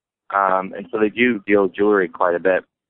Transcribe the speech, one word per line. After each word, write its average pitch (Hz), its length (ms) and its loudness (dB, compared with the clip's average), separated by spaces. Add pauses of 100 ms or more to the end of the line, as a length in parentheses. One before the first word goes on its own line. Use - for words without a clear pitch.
(320)
um, 95 420 0
and 104 160 -12
so 110 80 -4
they 107 120 2
do 117 360 0
deal 101 220 2
jewelry 101 400 0
quite 87 260 0
a 85 60 -2
bit. 90 240 0 (260)